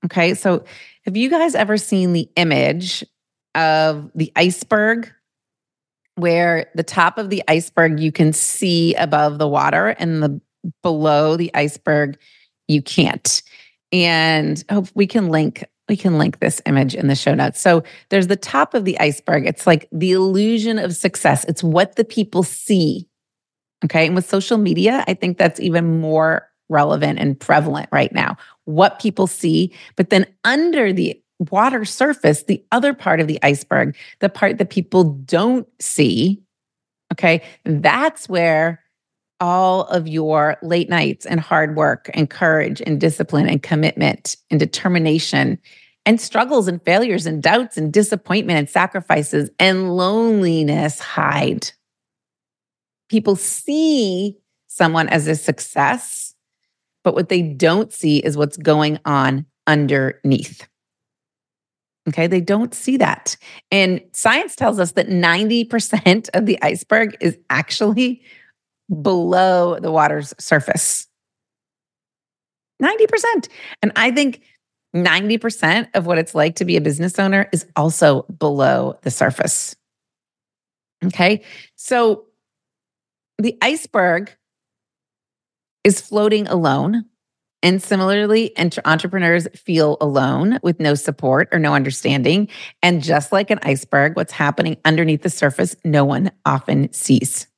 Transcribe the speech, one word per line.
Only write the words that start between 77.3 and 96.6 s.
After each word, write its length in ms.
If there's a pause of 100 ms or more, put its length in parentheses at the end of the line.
is 120 (120)
also 460
below 800
the 80
surface. 640 (1300)
Okay, 360 (340)
so 500 (1120)
the 240
iceberg 720 (1500)
is 160
floating 460
alone. 580 (560)
And 200
similarly, 760
entre-, 260
entrepreneurs 720
feel 460
alone 640
with 180
no 140
support 580
or 60
no 140
understanding. 760 (320)
And 200
just 300
like 180
an 140
iceberg, 540
what's 160
happening 500
underneath 380
the 80
surface, 440 (120)
no 180
one 280 (140)
often 460